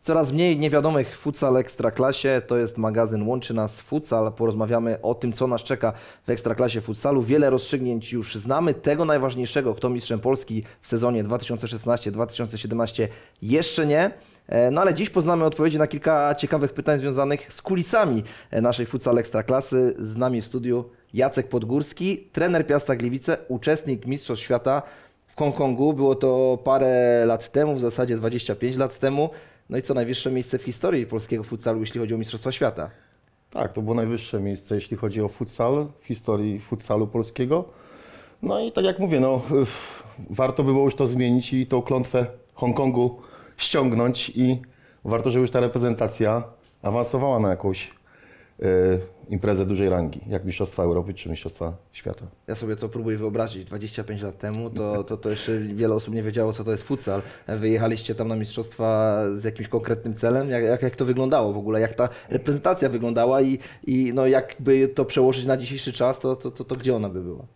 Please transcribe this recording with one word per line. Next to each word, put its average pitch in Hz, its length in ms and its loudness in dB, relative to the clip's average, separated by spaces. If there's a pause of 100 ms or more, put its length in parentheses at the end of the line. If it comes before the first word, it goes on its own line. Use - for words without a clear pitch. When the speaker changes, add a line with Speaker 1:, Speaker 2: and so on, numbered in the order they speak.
Speaker 1:
Coraz 156 280 2
mniej 165 260 4
niewiadomych 147 500 2
w - 100 -16
futsal 139 380 2
Ekstraklasie. 131 880 0
To 123 100 2
jest 117 220 0
magazyn 110 500 0
Łączy 123 260 -4
Nas 107 260 -2
Futsal. 117 520 -2
Porozmawiamy 113 720 0
o 117 120 2
tym, 123 180 -4
co 131 140 -2
nas 120 160 -2
czeka 113 300 -2 (340)
w - 40 -6
Ekstraklasie 117 500 0
futsalu. 123 420 0
Wiele 135 280 4
rozstrzygnięć 123 640 -2
już 117 220 -6
znamy. 135 400 0
Tego 147 300 0
najważniejszego, 127 680 0
kto 123 160 -2
mistrzem 120 300 -2
Polski 120 440 0 (160)
w - 80 -18
sezonie 117 340 2
dwa 113 160 -2
tysiące 117 300 -6
szesnaście 120 420 -2
dwa 110 160 -2
tysiące 113 320 -8
siedemnaście, 113 500 -2 (340)
jeszcze 156 440 0
nie. 160 240 4 (380)
E, 120 220 4
no 151 100 2
ale 190 140 4
dziś 180 160 -2
poznamy 165 340 2
odpowiedzi 156 340 2
na 151 80 4
kilka 147 480 2
ciekawych 143 380 0
pytań 147 260 0
związanych 139 540 -2
z - 100 -16
kulisami, 180 600 2 (280)
e, 113 100 0
naszej 120 260 0
futsal 120 320 0
Ekstraklasy. 127 800 0
Z 110 180 -8
nami 123 260 0
w 113 40 -12
studiu 120 380 -2 (300)
Jacek 131 340 0
Podgórski, 143 680 -2 (160)
trener 165 340 2
Piasta 143 300 2
Gliwice, 127 400 -2 (120)
uczestnik 135 580 -2
Mistrzostw 127 380 -6
Świata 131 380 0 (440)
w - 100 -20
Hongkongu. 143 560 2
Było 135 220 4
to 131 500 4
parę 127 640 6
lat 113 260 0
temu, 147 220 4
w 131 60 -2
zasadzie 120 360 0
dwadzieścia 113 380 -2
pięć 127 220 -2
lat 131 220 -2
temu. 143 320 2 (400)
No 127 80 -2
i 131 40 -4
co, 139 120 -2
najwyższe 127 360 -2
miejsce 127 280 -2
w - 40 -6
historii 139 440 -2
polskiego 110 380 -4
futsalu, 113 360 -4
jeśli 110 200 -4
chodzi 113 140 -2
o 117 40 -2
Mistrzostwa 113 340 -6
Świata. 98 380 -2 (600)
Speaker 2:
Tak, 110 220 -4
to 113 100 -4
było 110 120 0
najwyższe 113 460 -2
miejsce, 101 340 -4
jeśli 104 220 -4
chodzi 107 260 -2
o 104 60 0
futsal, 147 580 -2 (140)
w - 60 -20
historii 107 540 -2
futsalu 107 460 -2
polskiego. 127 580 -2 (800)
No 202 180 -2
i 226 120 -4
tak 190 120 0
jak 185 140 0
mówię, 165 220 2
no, 131 180 4
w-, - 640 -2 (280)
warto 131 340 0
by 135 80 4
było 139 120 6
już 135 100 2
to 139 120 2
zmienić 123 460 2
i 131 140 0
tą 123 160 2
klątwę 127 440 0 (280)
Hongkongu 123 640 0 (380)
ściągnąć 123 800 0
i 127 280 2 (420)
warto, 117 260 0
żeby 123 100 2
już 123 100 2
ta 127 100 2
reprezentacja 117 840 0 (400)
awansowała 120 580 2
na 101 100 4
jakąś, 92 400 -2 (720)
e, 92 520 2 (140)
imprezę 98 380 0
dużej 98 220 2
rangi, 85 400 0
jak 98 160 -4
Mistrzostwa 95 380 -4
Europy 87 320 0
czy - 140 -12
Mistrzostwa 82 440 -8 (200)
Świata. - 340 -12 (200)
Speaker 1:
Ja 110 80 -8
sobie 110 220 -6
to 110 120 -8
próbuję 113 280 -4
wyobrazić. 107 480 -4
Dwadzieścia 104 400 -10
pięć 104 180 -8
lat 98 160 -10
temu 110 320 -6
to, 104 340 -4
to, 110 120 -6
to 107 140 -4
jeszcze 110 280 -2
wiele 107 360 0
osób 110 200 -4
nie 113 80 -4
wiedziało, 110 300 0
co 107 120 -8
to 110 80 -2
jest 101 120 -4
futsal. 101 380 -4 (260)
Wyjechaliście 110 640 0
tam 113 140 -4
na 113 80 -2
mistrzostwa 110 840 0 (180)
z 104 60 -10
jakimś 110 240 -4
konkretnym 113 460 -2
celem? 127 360 0
Jak, 120 140 0
jak, 123 180 2
jak 127 140 -2
to 135 80 0
wyglądało 127 480 2
w 104 60 -4
ogóle? 107 220 0
Jak 110 140 0
ta 123 140 0 (220)
reprezentacja 147 580 0
wyglądała 120 540 2
i, 131 160 2 (280)
i 127 280 2
no, 131 120 4
jakby 131 640 4
to 135 160 0
przełożyć 127 400 2
na 131 120 2
dzisiejszy 123 360 -8
czas, 127 260 0
to, 131 180 -2
to, 127 140 -8
to, 123 140 -12
to 131 100 -6
gdzie 120 220 0
ona 107 120 -2
by 92 120 -6
była? 87 240 -10 (120)